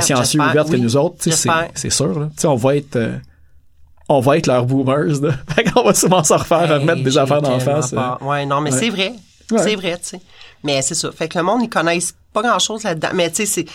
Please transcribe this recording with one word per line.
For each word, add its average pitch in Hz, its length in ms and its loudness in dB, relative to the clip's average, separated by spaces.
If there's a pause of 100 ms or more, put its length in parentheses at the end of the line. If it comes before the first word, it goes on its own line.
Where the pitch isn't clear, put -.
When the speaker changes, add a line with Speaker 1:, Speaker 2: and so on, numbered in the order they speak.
Speaker 1:
consciencieux, 135 400 2
Speaker 2:
j'espère, 151 100 2
Speaker 1:
ouverte 151 200 2
que - 40 2
Speaker 2:
oui. 127 60 4
Speaker 1:
nous 117 160 2
autres, 170 220 0
tu - 120 -2
sais, 160 60 2
c'est, - 120 -2
Speaker 2:
J'espère. 165 260 0
Speaker 1:
c'est - 160 -6
sûr, 165 280 -2
là. 147 160 -4
Tu - 80 -12
sais, 170 60 4
on 139 80 4
va 131 200 2
être... 143 200 -4
Euh, 120 200 -2 (920)
on 143 120 4
va 139 180 4
être 160 100 -2
leurs 123 180 2
boomers, 135 560 0
là. 151 100 0 (100)
<laughs> - 120 -8
Fait 233 100 2
qu'on 240 200 2
va 208 100 4
souvent 175 300 2
se - 100 2
refaire 160 360 2
Speaker 2:
Hey, 147 100 2
Speaker 1:
remettre 165 240 0
des 135 80 0
Speaker 2:
j'ai 147 60 4
Speaker 1:
affaires 139 220 2
d'en 135 180 0
Speaker 2:
tellement 143 220 0
Speaker 1:
face, 131 120 -4
euh. - 40 -4
Speaker 2:
peur. 127 260 -4
Ouais, 143 220 -4
non, 139 160 0
mais 147 120 -2
Speaker 1:
Ouais. 131 60 0
Speaker 2:
c'est 226 120 0
vrai. 190 220 -4 (380)
Speaker 1:
Ouais. 226 120 2
Speaker 2:
C'est 180 140 0
vrai, 180 220 -6
tu - 100 -12
sais. 180 120 -14 (440)
Mais 139 180 0
c'est 165 120 -4
ça. 151 180 -4
Fait 165 160 -6
que 175 100 -6
le 165 60 0
monde, 226 180 0
ils 226 60 -2
connaissent 170 460 -2 (180)
pas 214 100 -2
grand-chose 220 420 -2
là-dedans. 165 300 -4
Mais 175 160 0
tu 165 60 -8
sais, 214 100 -2
c'est, 185 180 -4 (100)